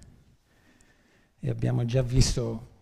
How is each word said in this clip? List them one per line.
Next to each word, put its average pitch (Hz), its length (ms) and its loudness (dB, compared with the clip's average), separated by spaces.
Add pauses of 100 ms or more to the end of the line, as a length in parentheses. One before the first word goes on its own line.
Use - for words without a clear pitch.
(1400)
e - 100 -6
abbiamo 123 340 -2
già 120 180 0
visto 120 800 0